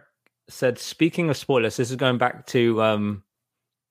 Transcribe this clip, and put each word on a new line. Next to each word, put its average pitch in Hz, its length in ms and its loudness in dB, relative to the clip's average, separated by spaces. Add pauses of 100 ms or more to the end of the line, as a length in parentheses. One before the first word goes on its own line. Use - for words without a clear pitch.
(480)
said, 127 320 -2
"Speaking 165 500 -2
of 135 60 0
spoilers," 117 400 0
this 123 140 -2
is 131 80 -6
going 127 200 2
back 123 300 -2
to, 117 340 2
um, 104 420 0 (680)